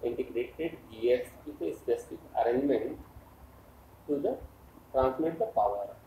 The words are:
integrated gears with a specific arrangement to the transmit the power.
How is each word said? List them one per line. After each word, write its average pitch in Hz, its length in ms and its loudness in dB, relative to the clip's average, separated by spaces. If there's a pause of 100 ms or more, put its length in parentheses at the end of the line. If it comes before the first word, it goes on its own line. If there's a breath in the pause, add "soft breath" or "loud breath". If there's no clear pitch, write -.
integrated 123 720 -4 (140)
gears 120 380 2 (180)
with 147 160 -8
a - 140 -4
specific - 420 -2 (260)
arrangement 123 540 2 (1080)
to 147 120 2
the 190 180 0 (560)
transmit 135 460 2
the - 80 2
power. 101 400 0 (200)